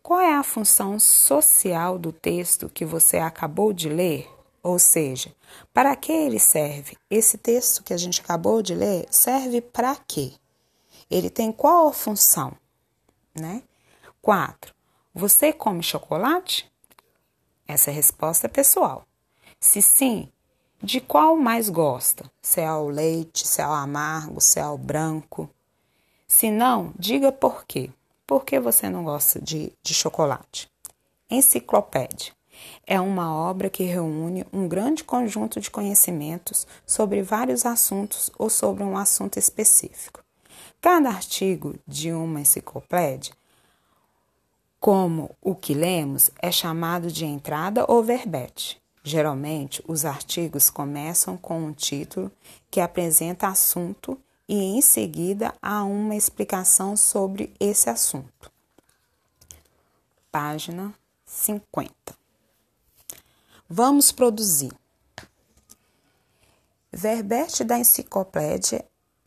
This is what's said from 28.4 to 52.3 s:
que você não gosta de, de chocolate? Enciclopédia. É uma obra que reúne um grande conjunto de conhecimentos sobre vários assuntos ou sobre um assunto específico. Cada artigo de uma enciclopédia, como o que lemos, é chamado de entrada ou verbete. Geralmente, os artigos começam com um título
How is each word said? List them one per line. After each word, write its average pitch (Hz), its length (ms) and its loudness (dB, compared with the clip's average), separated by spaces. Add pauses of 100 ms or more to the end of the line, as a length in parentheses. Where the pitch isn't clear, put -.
que 269 140 0
você 226 320 0
não 180 120 -4
gosta 147 380 -2
de, 156 400 -8
de - 100 -6
chocolate? - 800 -2 (600)
Enciclopédia. - 1000 0 (540)
É 190 160 0
uma 180 320 -2
obra 185 380 -2
que - 140 -6
reúne 170 680 -4
um 190 140 -2
grande 220 360 -2
conjunto 220 560 -4
de 208 120 -10
conhecimentos 180 960 0 (180)
sobre 202 380 0
vários 240 420 -2
assuntos 208 720 -2
ou 220 100 -2
sobre 202 360 0
um 196 120 -4
assunto 196 440 -2
específico. - 840 0 (560)
Cada 330 300 6
artigo 185 640 -4 (140)
de 151 260 -6
uma 165 280 -4
enciclopédia, 143 920 -2 (1500)
como 180 640 2
o 190 140 -2
que - 180 -4
lemos, 147 560 0 (100)
é 175 120 -2
chamado 170 600 -4
de 156 140 -6
entrada 151 640 -4
ou 233 160 6
verbete. 220 760 -4 (240)
Geralmente, 147 840 -4
os 160 180 -4
artigos 147 640 -2
começam 147 640 -4
com 165 240 -8
um 156 140 -6
título 165 580 -6 (380)